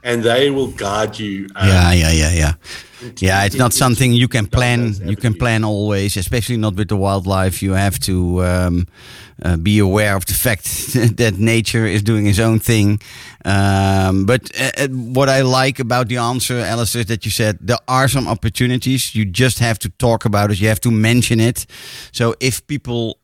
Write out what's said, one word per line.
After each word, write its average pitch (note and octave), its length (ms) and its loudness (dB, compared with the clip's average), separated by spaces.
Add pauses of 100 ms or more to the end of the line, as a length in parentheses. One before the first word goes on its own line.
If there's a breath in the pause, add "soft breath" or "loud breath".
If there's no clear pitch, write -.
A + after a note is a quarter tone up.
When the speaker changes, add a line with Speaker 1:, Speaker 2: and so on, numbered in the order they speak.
Speaker 1:
and A#2+ 220 -2
they B2 260 4
will C3+ 220 -2
guide G#2 480 -4
you, G2 380 -8
um, G2 100 2
Speaker 2:
Yeah, F2+ 240 6
yeah, E2 200 4
yeah, D#2+ 200 2
yeah. D#2 220 2 (480 loud breath)
Speaker 1:
into, A2+ 240 -8
Speaker 2:
Yeah, F#2+ 180 2
it's G2+ 140 -2
not B2+ 160 4
Speaker 1:
into, - 40 -2
Speaker 2:
something B2 360 2
you A#2+ 160 2
can A2 160 -2
Speaker 1:
down - 60 -8
Speaker 2:
plan. A#2+ 340 2
Speaker 1:
those G2+ 160 -4
Speaker 2:
You F#2 160 -4
can A2+ 160 -2
Speaker 1:
avenues. - 60 -4
Speaker 2:
plan A2+ 260 0
always, G#2 520 -2
especially A#2+ 400 -2
not G#2+ 180 -2
with G2 120 -2
the G#2+ 80 -2
wildlife. F#2+ 680 0
You F#2+ 120 0
have G2 260 0
to, F2+ 460 0
um, F2+ 420 0 (540 loud breath)
uh, F2 140 0
be G#2 240 2
aware G2+ 380 2
of F#2+ 80 -4
the - 80 -4
fact - 300 -2 (300)
<laughs> A2+ 240 2
that A2 200 2
nature A2+ 480 0
is G#2 160 0
doing G#2+ 260 0
its G2 120 2
own A2+ 200 2
thing. G#2 400 2 (460 loud breath)
Um, G2 800 2
but, A#2+ 340 0
uh, C3 120 -2 (120)
uh, C#3+ 60 -2
what B2+ 400 0
I C3+ 120 2
like C3 380 0
about B2 300 -2
the B2 80 -4
answer, B2 420 -2
Alistair, A2+ 420 -2
is G#2+ 60 -2
that A2 180 -4
you G#2+ 60 -4
said G#2+ 300 -2
there A2+ 160 -2 (100)
are C3 220 2
some B2+ 180 -2
opportunities. B2 880 -2
You A2 100 0
just G2+ 340 0
have A#2 200 2
to F#2+ 180 -8
talk A#2 280 2
about G#2 260 2
it. G2 80 -2
You G#2+ 80 2
have A2 140 2
to B2 100 0
mention A2+ 480 2
it. A#2 260 0 (460 loud breath)
So A#2 280 0
if B2+ 280 -2
people A#2+ 560 -6